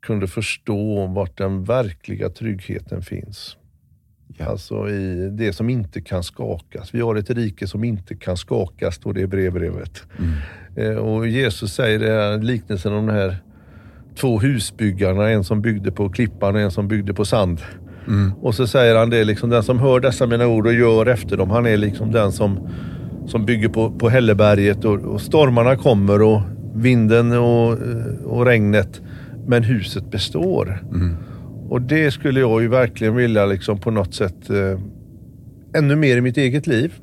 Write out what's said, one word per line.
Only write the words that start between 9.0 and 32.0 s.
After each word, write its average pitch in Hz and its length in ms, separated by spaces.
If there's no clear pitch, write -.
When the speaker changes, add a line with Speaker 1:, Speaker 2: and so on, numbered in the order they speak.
Speaker 1:
det 95 80
i 95 60
brevbrevet. 90 760
Speaker 2:
Mm. 85 120
Speaker 1:
Eh, 110 60
och 110 300
Jesus 113 460
säger 110 260
det 110 120
här, 107 260
liknelsen 107 560
om 107 120
de 110 80
här 95 240
två 120 240
husbyggarna, 101 920
en 107 140
som 104 180
byggde 101 300
på 101 180
klippan 101 460
och 104 60
en 101 100
som 101 160
byggde 101 260
på 104 120
sand. 92 360
Speaker 2:
Mm. 98 260
Speaker 1:
Och - 220
så 123 120
säger 117 280
han 113 140
det, 117 140
liksom, 107 260
den 117 140
som 127 160
hör 131 200
dessa 123 280
mina 117 200
ord 113 200
och 117 60
gör 113 320
efter 98 320
dem, 95 140
han 120 140
är 110 120
liksom 104 340
den 107 200
som, 98 380
som 110 180
bygger 110 240
på, 113 220
på 117 180
hälleberget 104 760
och, 107 140
och 104 220
stormarna 131 540
kommer 104 460
och 107 200
vinden 117 560
och, 117 460
och 120 200
regnet. 107 560
Men 120 160
huset 107 480
består. 95 720
Speaker 2:
Mm. 87 320
Speaker 1:
Och 123 120
det 147 300